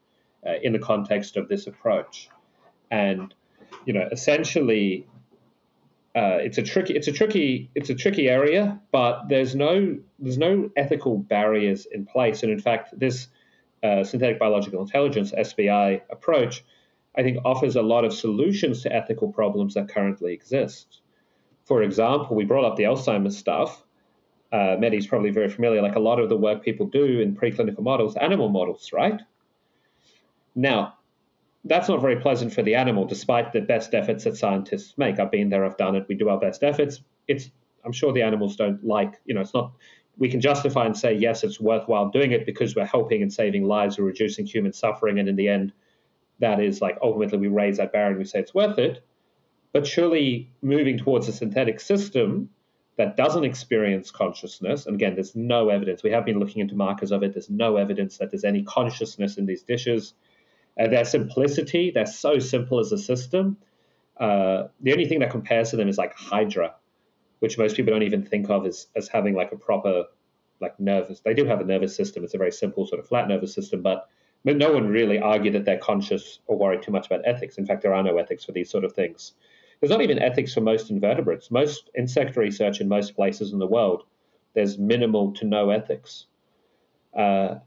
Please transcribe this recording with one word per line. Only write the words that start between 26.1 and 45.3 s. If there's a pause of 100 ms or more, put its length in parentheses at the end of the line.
of
the
work
people
do
in
preclinical
models,
animal
models,
right? (1300)
Now, (680)
that's
not
very
pleasant
for
the
animal,
despite
the
best
efforts
that
scientists
make.
I've
been
there,
I've
done
it,
we
do
our
best
efforts. (260)
It's, (340)
I'm
sure
the
animals
don't
like,
you
know,
it's
not, (440)
we
can
justify
and
say,
"Yes,
it's
worthwhile
doing
it
because
we're
helping
and
saving
lives,
we're
reducing
human
suffering."
And
in